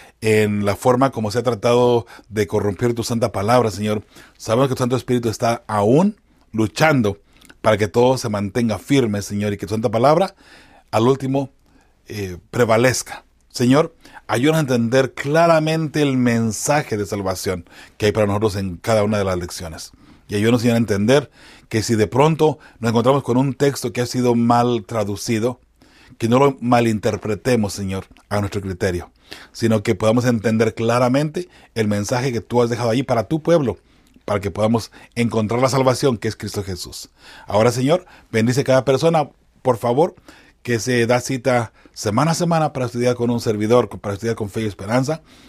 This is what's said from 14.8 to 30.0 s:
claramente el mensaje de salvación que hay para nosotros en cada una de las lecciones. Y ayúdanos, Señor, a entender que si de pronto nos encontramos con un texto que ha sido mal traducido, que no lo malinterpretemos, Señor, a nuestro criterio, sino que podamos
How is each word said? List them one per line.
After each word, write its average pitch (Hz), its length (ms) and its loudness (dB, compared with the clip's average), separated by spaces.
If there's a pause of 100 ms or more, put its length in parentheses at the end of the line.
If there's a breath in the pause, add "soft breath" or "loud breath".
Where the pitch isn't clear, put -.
claramente 156 880 0
el 139 160 2
mensaje 117 800 0
de 104 80 -4
salvación 95 640 -6 (280 loud breath)
que 107 100 0
hay 104 40 4
para 104 160 2
nosotros 101 300 -2
en 95 180 -6
cada 110 280 0
una 107 140 0
de 101 60 -2
las 92 140 -2
lecciones. 85 560 -12 (340 soft breath)
Y 104 80 -6
ayúdanos, 110 260 2
Señor, 117 140 2
a 113 40 2
entender 110 520 2 (380 loud breath)
que 110 120 0
si 113 140 -2
de 107 120 2
pronto 151 520 2 (200 loud breath)
nos 113 100 -4
encontramos 123 340 2
con 120 140 -2
un 135 160 0
texto 139 400 -2
que 123 80 -4
ha 123 40 -4
sido 123 300 0
mal 120 500 2
traducido, 110 760 -4 (560 soft breath)
que 113 120 -2
no 120 80 4
lo 135 240 4
malinterpretemos, 113 1120 0
Señor, 95 320 -8 (240)
a 104 100 -2
nuestro 101 220 -4
criterio, 92 500 -4 (400 loud breath)
sino 110 300 0
que 107 140 0
podamos 113 300 2